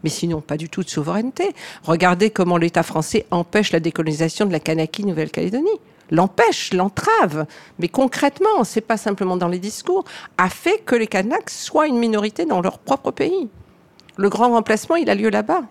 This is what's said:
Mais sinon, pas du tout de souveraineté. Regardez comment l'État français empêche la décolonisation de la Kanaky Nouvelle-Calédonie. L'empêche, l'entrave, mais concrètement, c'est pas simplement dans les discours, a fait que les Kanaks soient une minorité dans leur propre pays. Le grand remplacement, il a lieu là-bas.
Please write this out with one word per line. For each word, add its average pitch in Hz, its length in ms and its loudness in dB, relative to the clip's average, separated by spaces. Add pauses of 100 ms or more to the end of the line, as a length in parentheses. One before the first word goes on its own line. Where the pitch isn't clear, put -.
Mais 160 40 0
sinon, 165 320 -2
pas 147 160 -6
du 160 120 -8
tout 185 160 -6
de - 40 -10
souveraineté. 220 640 -2 (300)
Regardez 180 480 4
comment 180 280 2
l'État 165 260 2
français - 480 -2
empêche 180 400 0
la 170 80 2
décolonisation 165 680 -2
de 185 60 0
la 156 80 -2
Kanaky 160 440 -2
Nouvelle-Calédonie. 196 760 -2 (300)
L'empêche, 190 640 2
l'entrave, 185 720 0 (320)
mais 170 100 -2
concrètement, 269 760 2
c'est 214 200 -2
pas 220 160 -2
simplement 190 400 -2
dans 175 100 0
les 180 100 -2
discours, 214 460 -4 (320)
a 180 140 2
fait 403 340 -2
que - 100 2
les 226 120 2
Kanaks 220 420 -2
soient - 380 0
une 247 120 0
minorité 220 460 0
dans 240 160 2
leur 185 180 -2
propre - 320 -2
pays. 339 380 -2 (680)
Le 196 100 2
grand 226 220 2
remplacement, 226 460 0
il 302 120 0
a 202 60 2
lieu 208 160 0
là-bas. 220 400 0